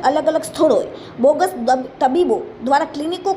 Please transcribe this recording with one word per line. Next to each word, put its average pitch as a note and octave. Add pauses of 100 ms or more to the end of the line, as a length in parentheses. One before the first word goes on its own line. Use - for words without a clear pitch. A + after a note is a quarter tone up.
અલગ D4+
અલગ D#4+
સ્થળોએ C#4+ (380)
બોગસ D4+ (160)
દબ-, B3+ (120)
તબીબો C4 (280)
દ્વારા D4
ક્લિનિકો F4